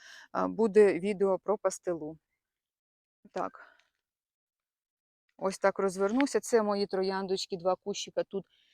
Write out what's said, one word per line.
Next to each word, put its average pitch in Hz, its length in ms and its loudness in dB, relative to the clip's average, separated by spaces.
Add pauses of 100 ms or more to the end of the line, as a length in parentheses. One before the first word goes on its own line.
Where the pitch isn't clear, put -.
(340)
е, 185 120 0
буде 190 520 4
відео 190 400 0
про 208 180 -2
пастилу. 165 600 -6 (1160)
Так. - 440 -10 (1600)
Ось 190 220 -4
так 196 200 2
розвернуся. 202 600 0
Це 226 240 2
мої 202 240 0
трояндочки, 190 680 -4
два 185 180 0
кущика - 480 -6
тут, 190 220 -8 (280)